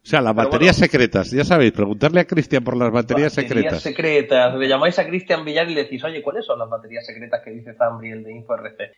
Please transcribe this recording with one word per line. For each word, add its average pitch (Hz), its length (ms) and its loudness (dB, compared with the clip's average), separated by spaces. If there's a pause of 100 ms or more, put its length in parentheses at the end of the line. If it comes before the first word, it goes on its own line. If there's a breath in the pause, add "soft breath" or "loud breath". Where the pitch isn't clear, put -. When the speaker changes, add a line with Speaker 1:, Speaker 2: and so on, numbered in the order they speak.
Speaker 1:
sea, 151 180 2
las 113 140 2
Speaker 2:
Pero 117 140 2
Speaker 1:
baterías 165 300 4
Speaker 2:
bueno. 160 120 4
Speaker 1:
secretas, 113 400 2
ya 131 140 0
sabéis, 139 260 4
preguntarle 107 500 0
a 165 40 4
Cristian 139 400 0
por 123 120 -2
las 120 140 2
baterías 127 440 0
Speaker 2:
Baterías - 0 -
Speaker 1:
secretas. 131 480 0
Speaker 2:
secretas. 139 760 2
Le 135 100 -2
llamáis 147 320 2
a 170 80 2
Cristian 170 380 -2
Villar 160 260 -2
y 165 40 -4
le 143 100 0
decís, 127 180 -10
"Oye, 156 200 -6
¿cuáles 214 220 -4
son 120 140 -2
las 113 100 -6
baterías 113 380 -10
secretas 113 380 -8
que 113 80 -16
dice 117 220 -16
Zambri, 113 360 -2
el 110 140 -12
de 110 80 -16
Info 117 240 -8
R 110 200 -10
C?". - 220 -12